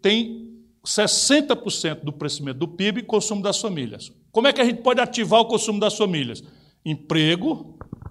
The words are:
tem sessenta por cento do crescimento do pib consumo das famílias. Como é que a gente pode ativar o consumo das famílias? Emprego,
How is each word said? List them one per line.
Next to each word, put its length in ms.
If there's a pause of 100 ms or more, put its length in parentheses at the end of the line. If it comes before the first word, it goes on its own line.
tem 480 (340)
sessenta 720
por 160
cento 320
do 80
crescimento 460
do 100
pib 360
consumo 380
das 160
famílias. 540 (220)
Como 140
é 60
que 60
a 60
gente 160
pode 180
ativar 400
o 60
consumo 340
das 180
famílias? 460 (420)
Emprego, 920 (340)